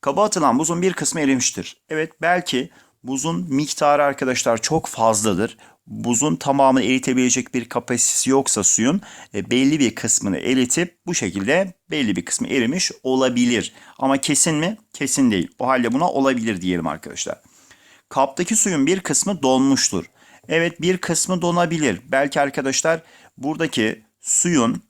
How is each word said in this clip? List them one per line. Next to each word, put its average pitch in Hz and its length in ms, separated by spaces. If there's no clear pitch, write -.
Kaba 147 240
atılan 151 340
buzun 170 240
bir 185 100
kısmı 160 280
erimiştir. - 560
Evet, 160 240
belki 170 480
buzun 151 440
miktarı 147 560
arkadaşlar 127 580
çok 156 240
fazladır. 110 680
Buzun 120 500
tamamını 135 460
eritebilecek 127 720
bir 120 140
kapasitesi - 640
yoksa 131 340
suyun, 135 360
e, 101 160
belli 135 280
bir 123 160
kısmını 101 440
eritip 131 680
bu 175 80
şekilde 160 580
belli 123 260
bir 87 80
kısmı - 240
erimiş 131 440
olabilir. 123 680
Ama 135 200
kesin 156 360
mi? 170 220
Kesin 135 380
değil. 92 180
O 127 80
halde 123 260
buna 151 180
olabilir 117 500
diyelim 87 260
arkadaşlar. - 540
Kaptaki 175 480
suyun 156 300
bir 185 140
kısmı 170 420
donmuştur. 131 600
Evet, 165 340
bir 180 160
kısmı 180 440
donabilir. 170 680
Belki 139 320
arkadaşlar 143 600
buradaki 139 680
suyun 143 680